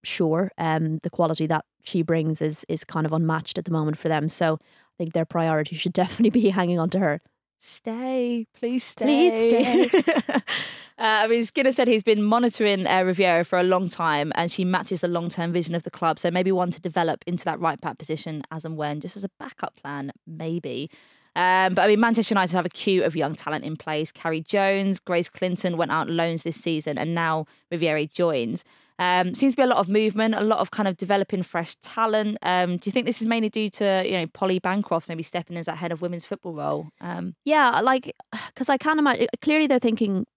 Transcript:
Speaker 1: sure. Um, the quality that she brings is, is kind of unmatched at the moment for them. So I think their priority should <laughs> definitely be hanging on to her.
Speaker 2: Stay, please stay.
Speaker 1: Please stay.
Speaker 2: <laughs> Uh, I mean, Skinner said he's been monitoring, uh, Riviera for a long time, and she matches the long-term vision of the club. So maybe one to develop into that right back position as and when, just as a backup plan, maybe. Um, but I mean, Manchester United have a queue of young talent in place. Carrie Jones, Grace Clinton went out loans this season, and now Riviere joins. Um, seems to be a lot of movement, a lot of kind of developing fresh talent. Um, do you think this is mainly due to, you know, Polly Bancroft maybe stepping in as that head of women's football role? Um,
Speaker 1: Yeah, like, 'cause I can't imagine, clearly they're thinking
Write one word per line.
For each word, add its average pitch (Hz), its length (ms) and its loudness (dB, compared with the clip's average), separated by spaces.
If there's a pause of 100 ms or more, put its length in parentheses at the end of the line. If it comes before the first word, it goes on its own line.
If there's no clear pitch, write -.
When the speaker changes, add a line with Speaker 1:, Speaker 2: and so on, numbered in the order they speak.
Speaker 1:
sure. 170 560 0
Um, 160 460 0
the 165 60 -4
quality 160 360 0
that 156 180 0 (200)
she 175 180 -2
brings 160 400 0
is, 156 260 -4
is 160 160 -4
kind 160 220 -2
of 156 60 -2
unmatched 160 460 -2
at 170 80 -6
the - 60 -8
moment 151 260 -2
for - 100 -4
them. 156 200 0
So 160 260 0
I - 440 -14
think 165 140 -6
their 160 120 0
priority 160 520 0
should 170 160 -4
<laughs> 180 120 2
definitely 214 260 2 (100)
be 208 100 4
hanging 180 280 0
on 160 120 0
to 185 100 -2
her. 160 200 0 (380)
Speaker 2:
Stay, 240 960 -4
please 247 300 -4
stay. 277 680 2
Speaker 1:
Please 247 400 4
stay. 320 560 2
Speaker 2:
<laughs> - 40 -12 (480)
Uh, 220 260 2
I - 20 4
mean, 233 180 2
Skinner 262 280 2
said 247 160 4
he's 220 140 4
been 214 200 4
monitoring, 214 640 2
uh, 185 160 4
Riviera 180 420 4
for 180 140 0
a 180 40 4
long 185 280 2
time, 151 440 0
and 170 160 0
she 190 140 -2
matches 180 380 -2
the 180 60 0
long-term 170 440 -4
vision 170 220 -2
of 170 80 -4
the - 80 -10
club. 160 280 -2
So 180 120 0
maybe 180 200 0
one 180 200 0
to - 100 -8
develop 165 460 -2
into 175 180 -4
that 160 160 -4
right 165 180 -2
back 143 200 -8
position 160 520 -8
as 160 140 -10
and 160 140 -8
when, 147 240 -4
just 180 120 -12
as 196 80 -10
a 196 60 -8 (100)
backup - 380 -12
plan, 139 340 -10 (160)
maybe. 156 640 -8 (440)
Um, 185 400 4
but 180 80 4
I 196 60 6
mean, 208 120 6
Manchester 226 320 2
United 185 240 2
have 175 80 2
a 175 60 -4
queue 185 340 0
of 160 100 0
young 151 200 -2
talent - 320 -6
in 160 100 -6
place. 156 340 -6
Carrie 165 300 -4
Jones, 196 580 0
Grace 175 300 0
Clinton 180 480 -2
went 165 140 0
out 156 180 0
loans 165 360 -2
this 165 120 -4
season, 151 400 -2
and 165 180 -4
now 160 300 -2 (260)
Riviere 156 360 0
joins. 139 580 -2 (340)
Um, 180 360 2
seems 277 180 2
to 247 60 -4
be 285 60 4
a - 20 4
lot 247 100 2
of 185 140 0
movement, 214 440 2
a 202 60 -2
lot 214 200 2
of 190 100 -2
kind 208 180 0
of 185 80 -2
developing 196 460 0
fresh 170 400 -4
talent. 214 580 0
Um, 180 380 0
do 190 100 -6
you 196 40 -4
think 247 120 -2
this - 160 -2
is 220 60 -2
mainly 226 240 0
due 214 180 -2
to, 190 380 0
you 185 100 -2
know, 170 120 -2
Polly 185 320 0
Bancroft 185 500 -2
maybe 165 120 -8
stepping 170 340 -8
in 170 40 -6
as 165 60 -8
that 165 100 -6
head 170 160 -6
of 160 80 -6
women's 175 240 -6
football 165 300 -10
role? 147 340 -4 (140)
Um, 175 320 -8 (100)
Speaker 1:
Yeah, 277 380 4
like, 262 320 0 (400)
'cause - 160 -2
I 269 80 4
can't 311 200 0
imagine, 277 280 2 (160)
clearly 311 240 4
they're 262 120 4
thinking 208 460 0 (120)